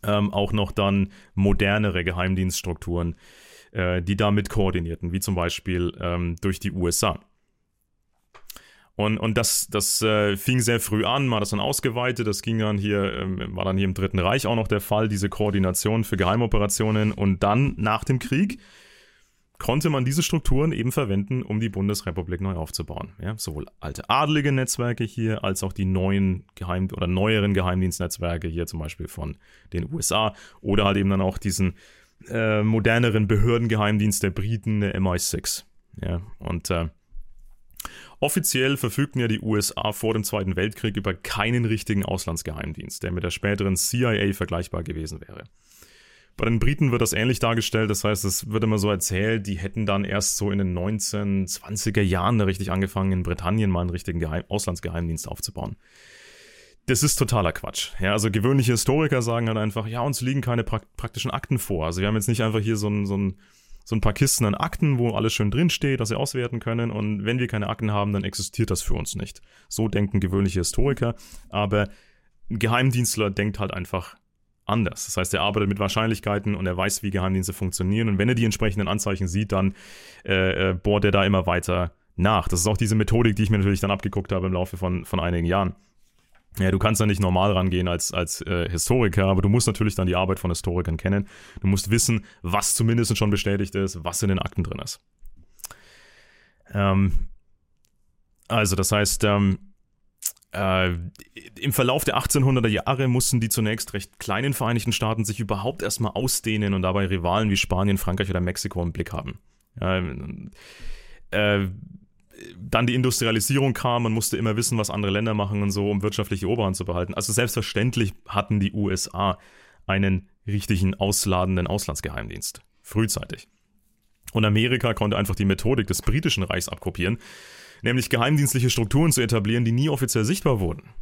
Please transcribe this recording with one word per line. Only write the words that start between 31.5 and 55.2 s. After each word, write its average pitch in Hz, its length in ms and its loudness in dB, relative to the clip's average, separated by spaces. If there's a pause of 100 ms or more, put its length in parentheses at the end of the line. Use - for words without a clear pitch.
äh, 110 360 0
moderneren 110 680 4
Behördengeheimdienst 107 920 2
der 98 80 2
Briten, 104 500 -2
der 101 120 0
M 95 120 0
I 90 120 2
six. - 480 -4 (360)
Ja, 90 200 -4 (180)
und, 85 300 -6
äh, 85 200 0 (1300)
offiziell 139 540 2
verfügten 131 460 -2
ja 117 80 0
die 107 100 0
U 107 160 0
S 101 220 0
A 107 160 -2
vor 113 200 0
dem 107 120 0
Zweiten 95 320 -2
Weltkrieg 104 400 -2
über 98 160 -2
keinen 117 500 -2
richtigen 107 400 0
Auslandsgeheimdienst, - 1000 -6
der 90 120 -4
mit 90 100 -4
der 90 60 -2
späteren 101 480 0
C - 220 -2
I 107 300 2
A 98 40 0
vergleichbar 85 500 -4
gewesen 78 380 -10
wäre. - 240 -18 (880)
Bei - 80 -2
den 113 160 2
Briten 139 320 4
wird 117 100 4
das 113 120 2
ähnlich 120 260 0
dargestellt, 113 500 2
das 101 140 -2
heißt, 104 220 0
es 101 240 -4
wird 107 160 0
immer 107 120 2
so 104 120 2
erzählt, 101 580 0
die 98 100 -4
hätten 98 280 -4
dann 98 180 0
erst 101 320 -2
so 101 160 -2
in 101 60 0
den 92 160 0
neunzehnhundertzwanziger 101 1300 -2
Jahren 95 360 2
da 107 60 4
richtig 95 280 -2
angefangen, 95 420 0
in 92 100 0
Britannien 95 480 0
mal 87 100 0
einen 90 80 -2
richtigen 85 300 -4
Geheim-, 82 300 -2
Auslandsgeheimdienst 85 800 -4